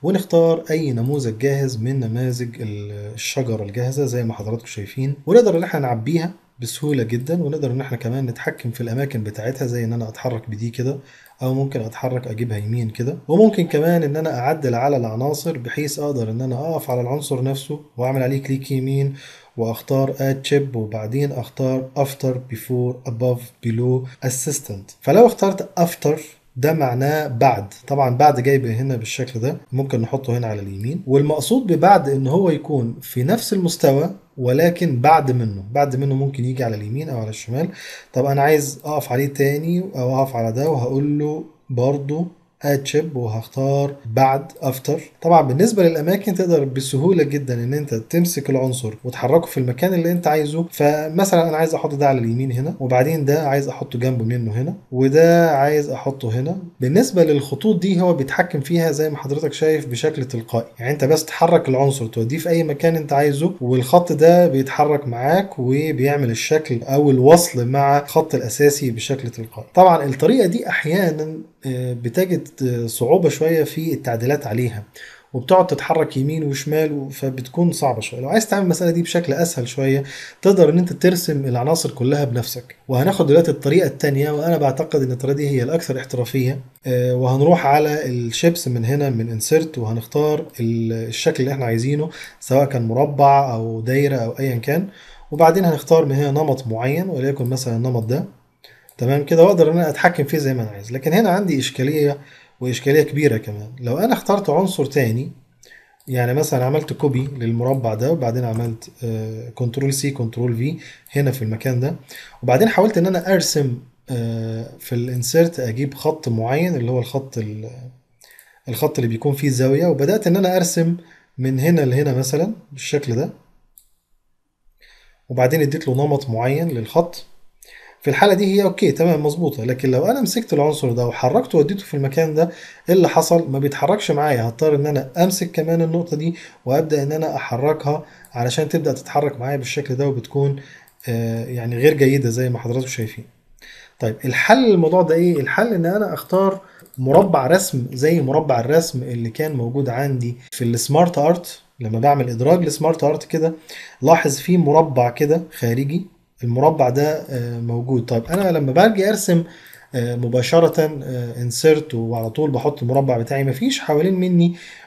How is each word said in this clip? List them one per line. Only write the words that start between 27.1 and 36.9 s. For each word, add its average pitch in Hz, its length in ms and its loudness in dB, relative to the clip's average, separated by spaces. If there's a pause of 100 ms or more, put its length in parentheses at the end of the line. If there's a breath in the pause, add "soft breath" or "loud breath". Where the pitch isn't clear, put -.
بعد، 117 480 2 (120)
طبعًا 135 300 2
بعد 139 240 6
جايب 131 260 2
هنا 123 300 -2
بالشكل 113 440 -8
ده، 127 160 -4 (160)
ممكن 131 280 -2
نحطه 120 380 -2
هنا 120 80 -4
على 107 140 -6
اليمين، 98 460 -8
والمقصود 151 680 2
ببعد 160 360 4
إن 135 180 0
هو 175 240 2
يكون 139 520 -2
في - 200 -4
نفس 196 300 0
المستوى 165 580 2 (260)
ولكن 143 640 2
بعد 151 320 4
منه، 107 400 -2
بعد 139 240 2
منه 139 180 0
ممكن 135 300 -2
يجي 127 200 -2
على 113 120 -4
اليمين 117 320 -8